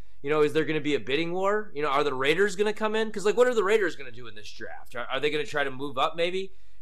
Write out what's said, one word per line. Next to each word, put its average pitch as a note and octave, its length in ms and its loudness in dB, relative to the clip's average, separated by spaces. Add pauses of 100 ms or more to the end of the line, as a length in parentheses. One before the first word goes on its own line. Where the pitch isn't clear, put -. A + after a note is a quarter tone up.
(240)
You C#3+ 80 -2
know, D3+ 100 4
is D3 120 4
there D#3 120 2
gonna D#3 160 0
be C#3+ 140 2
a A#2+ 40 -2
bidding D3 320 -2
war? G3 440 0
You D3 80 -2
know, D3+ 60 0
are C#3+ 140 4
the C#3 120 0
Raiders E3 400 2
gonna G#3 180 2
come G#3+ 220 -2
in? A3 160 0
'Cause, F#3+ 120 -4
like, G3+ 140 2
what B3 80 6
are B3 80 4
the A3 100 2
Raiders G3 320 2
gonna B2+ 160 -8
do A#2+ 140 -8
in G#2+ 80 -8
this G#2 180 -8
draft? E2 440 -8
Are, A#2+ 100 -4
are C3 140 -4
they D3 100 2
gonna D3 160 0
try C#3+ 180 -2
to C#3 60 0
move C3+ 300 -4
up D#3 160 2
maybe F3+ 380 -2 (280)